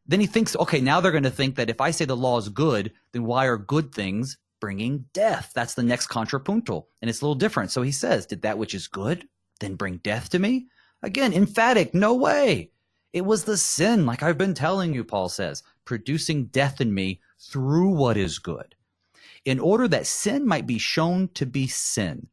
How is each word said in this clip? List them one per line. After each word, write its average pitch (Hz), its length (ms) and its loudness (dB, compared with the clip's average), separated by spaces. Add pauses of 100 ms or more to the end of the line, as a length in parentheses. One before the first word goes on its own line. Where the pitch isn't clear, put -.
then 180 140 2
he 202 60 4
thinks, - 300 0
"Okay, 160 240 2
now 143 200 4
they're 175 120 4
gonna 139 180 2
think 135 260 -2
that 117 140 0
if 117 100 -2
I 147 100 0
say 160 160 -2
the 127 100 -2
law 123 220 2
is 104 100 -4
good, 107 440 0 (200)
then 120 120 -4
why 127 220 2
are 117 120 2
good 139 340 -2
things 107 460 -4 (220)
bringing 113 520 -6
death?" 202 400 0
That's 120 220 -4
the 123 80 -2
next 120 240 0
contrapuntal, 135 840 -4 (140)
and 117 80 -2
it's 110 100 -4
a 143 40 -4
little 147 100 2
different. 131 380 -2
So 127 100 -2
he 135 80 0
says, 131 340 0
"Did - 180 -10
that 107 140 -2
which - 160 -4
is 127 140 -8
good 147 420 -4 (300)
then 98 160 -8
bring 92 240 -6
death 107 320 -4
to 180 80 0
me?" 247 300 0 (340)
Again, 226 300 0
emphatic, 220 600 4
"No 208 220 4
way. 262 560 2 (420)
It 180 120 -2
was 202 200 2
the 208 120 -2
sin, 185 500 2
like 120 160 -2
I've 156 160 0
been 190 160 0
telling 170 400 0
you," 120 80 -2
Paul 95 260 -2
says, 85 360 -6 (200)
"producing 139 640 -2
death 139 340 0
in 113 140 2
me 95 260 -2 (200)
through 147 500 0
what 131 260 4
is 90 220 0
good, - 380 -10 (680)
in 131 140 0
order 214 300 2
that 117 180 0
sin 277 400 -2
might 156 220 0
be 117 100 0
shown 175 560 0
to 139 120 -4
be 131 200 -2
sin." - 680 -4